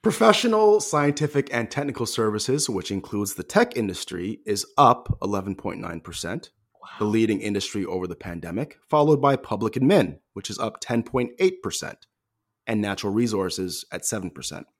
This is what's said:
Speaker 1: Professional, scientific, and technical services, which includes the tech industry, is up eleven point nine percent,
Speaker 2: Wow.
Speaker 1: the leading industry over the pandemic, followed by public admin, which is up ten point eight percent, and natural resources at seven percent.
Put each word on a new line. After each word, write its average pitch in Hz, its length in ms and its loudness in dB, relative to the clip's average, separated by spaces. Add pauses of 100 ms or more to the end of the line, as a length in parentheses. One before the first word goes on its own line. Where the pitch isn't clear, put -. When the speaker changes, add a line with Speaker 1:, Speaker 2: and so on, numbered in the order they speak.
Speaker 1:
Professional, 214 760 6
scientific, 147 720 0
and 117 200 -2
technical 139 340 -4
services, 113 640 0
which 95 220 -4
includes 101 420 -4
the 87 100 -10
tech 240 320 0
industry, 95 680 -6
is 101 220 -4 (100)
up - 440 6
eleven 98 340 -2
point - 240 -8
nine 85 220 -10
percent, 85 500 -8 (280)
Speaker 2:
Wow. - 100 -20 (100)
Speaker 1:
the 104 60 0
leading 107 360 2
industry 101 440 -4
over 92 200 -4
the 87 100 -8
pandemic, 87 600 -8 (100)
followed 151 320 4
by 139 160 4
public 110 380 -4
admin, 127 460 4 (140)
which 101 180 -10
is - 80 -10
up 107 200 -6
ten 120 220 -2
point 120 380 -2
eight 185 240 2
percent, - 420 -8 (600)
and 110 140 0
natural 101 320 -2
resources 95 760 -2
at 90 140 -10
seven 92 240 -4
percent. - 380 -12 (120)